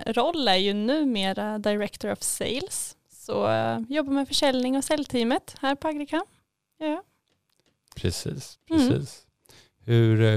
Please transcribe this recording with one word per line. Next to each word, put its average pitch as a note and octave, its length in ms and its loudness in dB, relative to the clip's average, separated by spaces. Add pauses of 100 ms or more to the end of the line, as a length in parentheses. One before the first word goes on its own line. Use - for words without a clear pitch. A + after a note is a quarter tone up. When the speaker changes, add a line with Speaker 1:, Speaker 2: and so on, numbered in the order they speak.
Speaker 1:
roll C4+ 420 0
är F#3 80 6
ju G3 180 0
numera G#3+ 840 -2
Director G#3 540 -2
of G3+ 100 -6
Sales. - 720 -6 (160)
Så, - 380 -2
eh, A3+ 280 0 (100)
jobbar C#4 240 -2
med C#4 160 0
försäljning C4 480 2
och C#4 80 -2
säljteamet C4 760 -2
här C4+ 140 0
på C#4 140 -4
Agricam. D4+ 340 -4 (560)
Ja. D#4 240 -4 (920)
Speaker 2:
Precis, - 640 -6 (120)
Speaker 1:
Mm. D4+ 180 4
Speaker 2:
precis. - 380 -2 (580)
Hur, A2+ 380 4
eh, A2 140 6